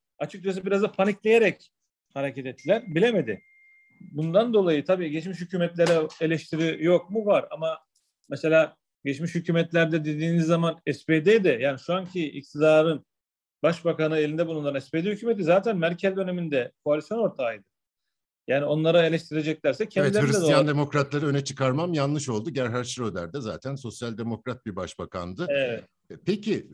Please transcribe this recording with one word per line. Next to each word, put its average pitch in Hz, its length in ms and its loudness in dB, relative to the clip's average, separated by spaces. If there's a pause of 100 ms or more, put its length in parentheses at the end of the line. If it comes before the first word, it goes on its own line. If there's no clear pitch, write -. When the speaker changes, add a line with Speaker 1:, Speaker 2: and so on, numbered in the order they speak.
(180)
Speaker 1:
açıkçası 185 480 -6
biraz 196 160 0
da 202 100 -2
panikleyerek 208 800 2 (420)
hareket 139 320 -6
ettiler. 147 400 -2
Bilemedi. 165 560 0 (580)
Bundan 170 540 0
dolayı 165 300 4
tabii 180 260 0
geçmiş 165 300 -8
hükümetlere 170 680 0 (120)
eleştiri 160 640 -2
yok 175 260 4
mu? 214 160 -2
Var 170 240 4
ama 156 280 -6 (500)
mesela 156 480 2 (280)
geçmiş 139 300 -4
hükümetlerde 165 680 2
dediğiniz 156 420 0
zaman 165 340 0 (120)
S - 140 -8
P 160 180 2
D 208 200 6
de 135 160 2
yani 135 180 0
şu 170 160 -4
anki 180 320 -6
iktidarın 156 800 2 (560)
başbakanı 160 560 0
elinde 156 280 0
bulunan 147 320 -4
S 139 120 -14
P 165 140 -2
D 208 60 -2
hükümeti 208 340 -4
zaten 196 320 2
Merkel 175 400 -2
döneminde 175 560 -4 (120)
koalisyon 151 340 -2
ortağıydı. 120 460 -4 (840)
Yani 139 160 0
onlara 160 420 4
eleştireceklerse 156 800 -2
Speaker 2:
Evet, 214 80 -12
Speaker 1:
kendilerine 202 360 2
de 214 40 2
Speaker 2:
Hristiyan 151 320 4
Speaker 1:
o- 151 40 0
Speaker 2:
Demokratları 147 580 0
öne 139 180 0
çıkarmam 139 500 -2
yanlış 143 340 -2
oldu. 113 220 -4
Gerhard 123 340 -2
Schröder 92 480 -6
de 147 80 -8
zaten 113 340 -8
sosyal 117 440 -10
demokrat 117 480 -8
bir 95 100 -8
başbakandı. 90 720 -8
Speaker 1:
Evet. 131 360 -4 (420)
Speaker 2:
Peki 208 480 -2